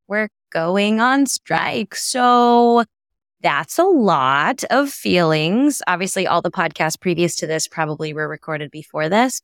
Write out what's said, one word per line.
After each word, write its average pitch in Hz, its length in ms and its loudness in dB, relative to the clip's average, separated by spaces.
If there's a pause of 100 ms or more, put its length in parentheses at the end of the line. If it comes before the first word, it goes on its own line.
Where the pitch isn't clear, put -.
we're 208 220 -4 (220)
going 202 480 0
on 262 280 2
strike. - 680 -4
So 240 920 4 (580)
that's 151 360 -2
a 330 60 4
lot 180 880 2
of 277 180 0
feelings. 180 960 0
Obviously, 185 400 -2
all 170 160 0
the 180 80 -4
podcasts 160 500 -4
previous 170 360 -2
to 175 100 -6
this 156 220 -4
probably 156 440 -6
were 151 160 -6
recorded 151 440 -10
before 156 360 -8
this, 233 360 0